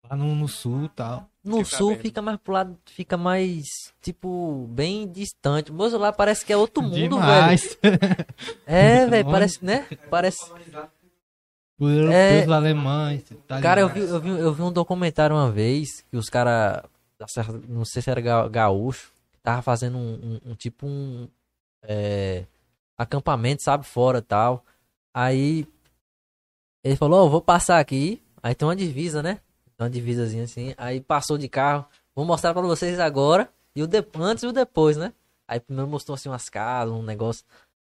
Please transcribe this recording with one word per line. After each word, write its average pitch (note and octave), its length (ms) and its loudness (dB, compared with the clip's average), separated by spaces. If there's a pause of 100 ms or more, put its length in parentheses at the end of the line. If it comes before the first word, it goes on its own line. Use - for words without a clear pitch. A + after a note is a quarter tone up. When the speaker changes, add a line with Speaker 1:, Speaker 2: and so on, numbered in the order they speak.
Speaker 1:
Lá C3+ 60 -8
no, D3 200 -2
no D3 120 0
sul C3+ 380 -4
e D#3 40 -10
tal. - 400 -10 (140)
Speaker 2:
No G#3 200 0
Speaker 3:
Fica - 140 -6
Speaker 2:
sul G3+ 140 2
Speaker 3:
bem. A3 80 -2
Speaker 2:
fica A3 220 -8
mais G#3 180 -6
pro - 140 -10
lado, F#3 320 -2
fica - 300 -6
mais, F3+ 480 -2 (380)
tipo, F3 680 -6
bem F#3 380 -4
distante. D#3 600 -4
O - 20 -14
moço G#3+ 240 -2
lá G#3 140 2
parece G#3 340 2
que - 60 -2
é G#3 60 4
outro G#3+ 260 2
mundo, E3+ 340 0
Speaker 1:
Demais. D#3+ 640 6
Speaker 2:
velho. G3 180 6
Speaker 1:
<laughs> - 680 -4
Speaker 2:
É, G#3+ 400 6
velho, A3+ 200 4
Speaker 1:
Muito C#3 60 -2
Speaker 2:
parece, F#3+ 320 2
Speaker 1:
longe. - 20 -8 (140)
Speaker 2:
né? C#4+ 80 -12 (220)
Parece F3+ 340 0 (1400)
Speaker 1:
Os C#3+ 120 2
europeus, D#3 220 4
Speaker 2:
É. G3 320 8
Speaker 1:
os D#3+ 60 2
alemães, D3+ 720 0 (100)
italianos. C3 320 -10
Speaker 2:
Cara, F#3 180 4
eu F#3 80 4
vi, F#3 120 -6
eu F3 180 -2
vi, E3 100 -6
eu E3 240 0
vi D3 100 -6
um F3+ 80 -2
documentário E3+ 640 0
uma C#3+ 160 2
vez B2 500 -2 (100)
que B2 60 -6
os A2 120 -6
cara, A#2 540 2 (340)
da G#2+ 100 -18
Serra, A2+ 260 -6 (160)
não A#2 160 -4
sei - 160 -8
se - 80 -4
era B2 100 0
ga-, A#2 300 2
gaúcho, A2 640 -2 (180)
que - 80 -20
tava A#2+ 220 -4
fazendo B2 360 -2
um, A2+ 480 -8
um, B2 60 -14
um A2 40 -12
tipo - 300 -12
um, C3+ 420 -10 (560)
é, G2+ 640 -4 (520)
acampamento, C3+ 680 -2
sabe, C#3+ 220 0
fora B2+ 340 0
e - 40 -8
tal. A#2+ 420 0 (480)
Aí C3+ 520 0 (1160)
ele C3+ 140 0
falou, E3+ 280 6
"Ó, D3+ 40 6
vou D#3+ 120 2
passar F3 380 4
aqui." D3 420 -2 (220)
Aí A#2+ 120 -2
tem D3 120 -2
uma F3 80 0
divisa, D#3 480 -4
né? F#3 120 -4 (420)
Tem A#2 80 -4
uma A#2+ 40 -2
divisazinha A#2 540 -4
assim. A#2+ 340 -12
Aí B2+ 240 -8
passou D3 360 -2
de C#3+ 100 -8
carro. C#3+ 380 0 (300)
"Vou C#3+ 100 -4
mostrar E3+ 280 0
pra F3+ 80 -2
vocês F3 380 -2
agora D#3 500 2 (260)
e C#3+ 60 -6
o D#3 60 -4
de-, G#3 180 0 (100)
antes G3 280 -2
e A#3+ 40 -6
o B3+ 60 -6
depois, D#3+ 440 2
né?" F3+ 160 -8 (340)
Aí A#2+ 120 -6
primeiro C3+ 300 -8
mostrou D3 260 -8
assim C3 140 -14
umas B2+ 200 -10
casas, A2+ 440 -4
um A2+ 100 -6
negócio. A2 420 -6 (460)